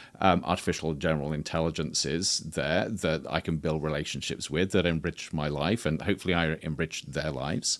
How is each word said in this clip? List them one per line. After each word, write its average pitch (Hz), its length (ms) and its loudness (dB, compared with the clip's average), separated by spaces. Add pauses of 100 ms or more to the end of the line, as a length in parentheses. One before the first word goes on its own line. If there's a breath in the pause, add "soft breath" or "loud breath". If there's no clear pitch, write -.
(220 soft breath)
um, 90 240 6
artificial 82 480 0
general 78 400 0
intelligences 80 1080 0
there 80 480 0
that 80 420 0
I 80 120 0
can 85 160 -2
build 78 260 0
relationships 73 680 -4
with 87 220 0
that 90 140 4
enrich 82 480 0
my 76 160 0
life, 76 360 0
and 80 160 0
hopefully 92 320 0
I 85 280 4
enrich 80 420 -4
their 78 280 -2
lives. 71 480 -2